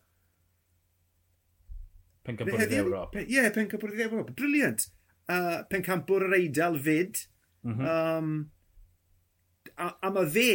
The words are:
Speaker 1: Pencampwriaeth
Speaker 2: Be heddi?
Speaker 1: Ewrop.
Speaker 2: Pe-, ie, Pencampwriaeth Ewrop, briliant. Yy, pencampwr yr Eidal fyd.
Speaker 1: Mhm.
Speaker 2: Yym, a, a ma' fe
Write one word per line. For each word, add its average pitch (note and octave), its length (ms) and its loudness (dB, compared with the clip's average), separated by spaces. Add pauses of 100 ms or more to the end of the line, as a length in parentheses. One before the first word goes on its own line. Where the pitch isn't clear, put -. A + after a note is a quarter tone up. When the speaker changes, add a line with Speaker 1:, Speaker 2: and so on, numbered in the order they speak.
(2250)
Speaker 1:
Pencampwriaeth A#2 380 -2
Speaker 2:
Be G#3+ 60 4
heddi? G#3+ 120 0
Speaker 1:
Ewrop. F#2+ 360 0
Speaker 2:
Pe-, G#3 120 -6
ie, A#3 260 4
Pencampwriaeth G#3+ 540 -2
Ewrop, A3 280 -4
briliant. C#4 560 0 (400)
Yy, F3 360 0
pencampwr F#3+ 600 0
yr F#3+ 120 2
Eidal E3 420 2
fyd. D#3 440 0 (420)
Speaker 1:
Mhm. A#2 160 -4
Speaker 2:
Yym, D#3+ 480 0 (1400)
a, E3+ 220 -6
a F#3+ 160 -4
ma' F#3+ 140 2
fe G3 300 4